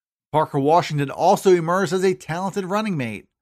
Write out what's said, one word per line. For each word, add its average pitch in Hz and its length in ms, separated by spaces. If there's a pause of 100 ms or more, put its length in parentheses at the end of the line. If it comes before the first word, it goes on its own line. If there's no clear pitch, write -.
(320)
Parker 151 260
Washington 143 520
also 185 400
emerged 175 420
as 185 120
a 190 100
talented 185 500
running 196 320
mate. 113 300 (160)